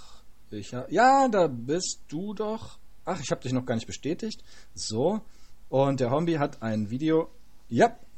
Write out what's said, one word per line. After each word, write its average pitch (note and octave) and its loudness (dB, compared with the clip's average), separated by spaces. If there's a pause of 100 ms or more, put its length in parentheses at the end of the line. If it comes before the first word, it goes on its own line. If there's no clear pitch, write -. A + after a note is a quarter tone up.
(520)
Ich G#2 -10
ha-, B2 -6
ja, C4 8
da G3+ 4
bist C3+ -2
du F#3+ -6
doch. G#3+ -6 (280)
Ach, E3+ -4
ich C3+ -2
hab E3+ -2
dich B2+ -2
noch B2+ 0
gar B2 2
nicht A2+ -4
bestätigt. - -4 (300)
So. C3+ 0 (480)
Und C#3 4
der A#2+ 2
Hombi E3+ 2
hat C#3+ 0
ein G#2+ 0
Video. D#3 2 (400)
Ja, G3 4 (200)